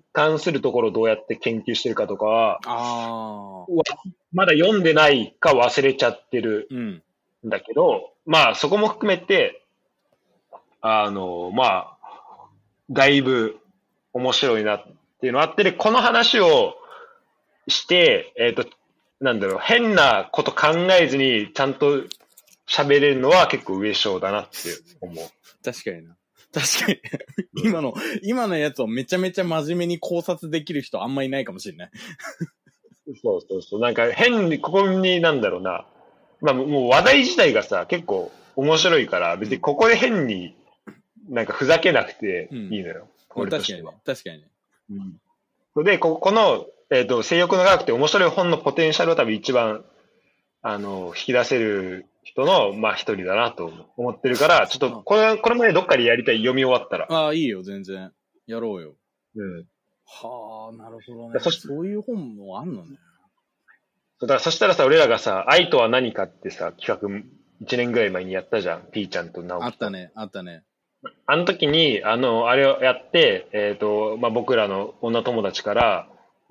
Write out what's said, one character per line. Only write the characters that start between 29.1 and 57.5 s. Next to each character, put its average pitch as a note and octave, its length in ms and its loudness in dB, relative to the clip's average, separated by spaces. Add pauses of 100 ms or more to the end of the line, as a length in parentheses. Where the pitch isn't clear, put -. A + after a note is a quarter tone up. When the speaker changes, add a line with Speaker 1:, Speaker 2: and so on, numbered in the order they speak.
Speaker 2:
ゃ F3+ 40 -2
め F#3 120 -4
ち F#3+ 80 -6
ゃ F#3+ 40 -2
真 D#3+ 260 -4
面 F3 80 -4
目 F3 100 -2
に E3+ 120 -4
考 E3+ 240 -4
察 E3 280 -8
で D#3 120 -4
き D3 100 -10
る C#3+ 80 -4
人 G2 220 -8
あ - 20 -6
ん B2+ 80 -6
ま C#3 100 -4
い C3 60 -4
な C#3 100 -4
い B2+ 60 -6
か - 60 -10
も F#2 80 -16
し G2+ 120 -14
れ D#2 60 -20
な F2+ 80 -18
い。 - 60 -20 (1300)
Speaker 1:
そ G2+ 160 0
う E2+ 100 -8
そ F#2+ 100 -6
う F2+ 40 -6
そ - 160 -10
う。 - 20 -4
な A#2+ 120 2
ん - 20 -6
か A#2 180 2
変 G#3+ 380 2
に、 D3+ 100 -2
こ D3+ 120 -8
こ G3 160 2
に F#3 340 0
な E3 120 4
ん C3+ 80 -2
だ G2+ 80 0
ろ F2+ 100 -4
う - 20 -10
な。 F#2 240 -6 (560)
ま D3 100 2
あ、 - 40 0
も C3+ 320 -2
う - 20 2
話 C#3+ 140 6
題 C4 160 6
自 B3+ 160 0
体 D#3+ 180 4
が G#2+ 80 4
さ、 F#2 240 -4
結 E3+ 200 -6
構 F#2 260 -4 (240)
面 D3 220 2
白 E3 200 4
い B2 80 2
か F#2+ 140 -2
ら、 F2 180 -2
別 G#2+ 140 -8
に C3 80 -4
こ - 160 -2
こ A3 120 4
で A#3 80 6
変 G#3 300 0
に F#2 300 -8 (760)
な A#2 140 -4
ん - 20 -4
か G#2 80 -6
ふ - 120 -4
ざ D#3+ 140 4
け F3+ 120 2
な B2 140 2
く - 80 -12
て F#2 380 -6
い G#2+ 280 -8
い - 20 -6
の F2+ 60 -12
よ。 E2 200 -14 (280)
Speaker 2:
う - 40 -8
ん。 G2+ 40 -4
Speaker 1:
俺 G2 80 -6
と - 100 -4
し G2+ 60 -6
て F#2 160 -10
は。 D#2 100 -18 (100)
Speaker 2:
確 - 200 -8
か F2 80 -14
に D#2 80 -20
ね。 D#2 80 -20 (420)
確 G2+ 60 -12
か - 0 -
に G2 40 -12
ね。 G2 60 -12
Speaker 1:
う F#2+ 40 -14
ん。 E2+ 80 -18 (580)
そ D3 80 0
れ G3 80 4
で、 F#3 80 2
こ、 D#3+ 180 0
こ F#3 140 2
の、 G3 340 2 (240)
え B2+ 140 2
っ - 20 -2
と、 A2+ 180 0
性 E3+ 140 0
欲 F3 180 2
の F#3 80 4
科 F#3+ 60 6
学 F3 140 4
っ - 20 -12
て B2 80 0
面 C3 120 2
白 F3+ 220 4
い - 20 2
本 F3 220 0
の D#3 60 2
ポ C#3+ 160 -2
テ E3 140 2
ン D#3 40 2
シ D3+ 100 0
ャ E3+ 40 0
ル E3 80 2
を - 20 2
多 C#3+ 80 2
分 A2 100 -2
一 A2 200 -4
番、 A2 320 0 (760)
あ G#2+ 160 -6
の、 F#2+ 380 -10
引 - 100 -10
き C3 80 -2
出 A#2+ 120 2
せ C3 120 0
る F#2+ 480 -4 (180)
人 - 200 -6
の、 C#3+ 300 4
ま G#2+ 160 -2
あ、 F#2+ 60 -4
一 - 200 -4
人 F#2+ 100 -8
だ F#2 100 -2
な A#2 160 0
と E2 200 -12 (240)
思 B2 160 -6
っ - 80 -18
て - 80 -2
る A#2+ 80 0
か C#3+ 140 4
ら、 C#3 180 4
ち - 80 -6
ょ C#3 120 0
っ A#2 40 -4
と A2+ 100 -16
こ - 140 0
れ、 A3 220 4
こ A3+ 120 0
れ A#3+ 60 2
ま A#3+ 100 2
で G#3+ 60 6
ど D#3+ 120 2
っ - 20 -12
か D#3 100 4
で B2 80 2
や A#2 100 4
り A#2+ 120 0
た B2 80 2
い、 A2+ 60 0
読 B2 140 0
み C3 120 0
終 B2+ 160 4
わ - 40 -16
っ - 40 -20
た F#2 80 -4
ら。 D#2+ 120 -8
Speaker 2:
あ D#3 200 0
あ、 D3+ 40 -2
い D#3+ 40 -2
い D#3+ 100 -2
よ、 F#2+ 160 -6